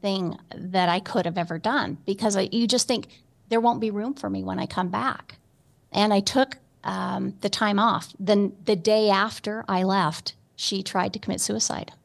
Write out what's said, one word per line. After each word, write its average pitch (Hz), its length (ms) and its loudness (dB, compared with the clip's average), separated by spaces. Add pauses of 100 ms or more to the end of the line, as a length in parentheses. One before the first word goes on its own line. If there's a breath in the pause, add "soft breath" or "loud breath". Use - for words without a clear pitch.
thing 190 380 -2 (160)
that 180 340 0
I 175 120 2
could 190 240 -2
have 170 140 -4
ever 165 200 -2
done, - 480 -2
because 196 300 0
I, 190 160 0
you 233 160 2
just 254 180 2
think, 240 220 -2 (400 loud breath)
"There 233 120 2
won't 240 200 2
be 220 100 0
room 214 240 -4
for 208 160 -6
me 190 140 -4
when 190 160 -2
I 185 60 -2
come 180 240 -2
back." 226 480 -4 (520)
And 208 220 2
I 202 80 4
took, 262 380 0 (260)
um, 190 560 -4
the 208 80 -2
time 208 300 0
off. 208 420 2
Then 202 320 4 (120)
the 214 120 2
day 214 340 4
after 214 580 0
I 185 140 2
left, 185 520 0 (200)
she - 280 -4
tried 190 320 -2
to 214 40 -8
commit 196 220 -4
suicide. - 520 -2 (120)